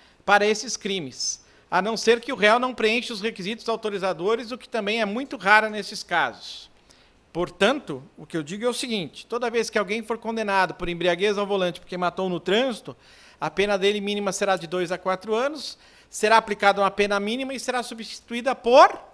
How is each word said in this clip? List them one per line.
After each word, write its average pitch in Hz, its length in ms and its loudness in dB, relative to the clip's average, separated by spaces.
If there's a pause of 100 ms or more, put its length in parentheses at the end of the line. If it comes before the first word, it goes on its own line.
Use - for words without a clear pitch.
(240)
para 202 220 6
esses 214 320 -2
crimes, 180 680 -8 (260)
a 175 120 2
não 214 160 -2
ser 233 220 4
que 240 120 -8
o 254 40 -2
réu 214 240 6
não 254 140 -2
preencha 226 400 0
os 196 80 -8
requisitos 220 460 -6
autorizadores, 214 840 -2
o 247 80 -8
que - 100 -20
também 220 320 -2
é 214 40 0
muito 247 320 -6
raro 214 320 4
nesses 208 340 -8
casos. - 680 -4 (640)
Portanto, 175 680 -2 (160)
o - 80 -18
que 170 120 -8
eu 160 40 -2
digo 196 240 -10
é 247 40 2
o 240 40 -2
seguinte: 220 520 -6
toda 240 240 -4
vez 226 200 -2
que - 80 -4
alguém 208 240 -2
for 226 160 -6
condenado 208 560 0
por 175 140 -8
embriaguez 175 500 0
ao 202 80 -2
volante 185 360 -2
porque - 160 -10
matou 180 320 -2
no 175 100 -2
trânsito, 208 560 -2 (460)
a 156 100 -4
pena 202 260 0
dele 202 220 2
mínima 202 320 -2
será 196 240 0
de 170 100 -8
dois 175 240 -4
a 175 80 -4
quatro 190 380 -4
anos, 269 420 -4 (320)
será 214 280 4
aplicada 202 440 2
uma 196 80 4
pena 202 300 0
mínima 254 340 -4
e 240 60 -8
será 247 240 -4
substituída 233 720 -6
por 269 420 8 (160)